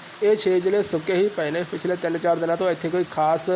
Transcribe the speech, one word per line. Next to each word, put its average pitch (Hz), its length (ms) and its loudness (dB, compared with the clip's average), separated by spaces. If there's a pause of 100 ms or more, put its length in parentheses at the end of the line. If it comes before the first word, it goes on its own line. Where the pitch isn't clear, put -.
(240)
ਇਹ 208 120 4
ਛੇ 185 240 2
ਜ਼ਿਲ੍ਹੇ 190 220 2
ਸੁੱਕੇ 175 320 -2
ਹੀ 190 140 2
ਪਏ 165 240 -2
ਨੇ। 175 120 -2
ਪਿਛਲੇ 175 320 -4
ਤਿੰਨ 170 220 -2
ਚਾਰ 170 180 2
ਦਿਨਾਂ 165 220 0
ਤੋਂ 185 140 0
ਇੱਥੇ 165 180 -4
ਕੋਈ 180 220 0
ਖਾਸ 160 440 0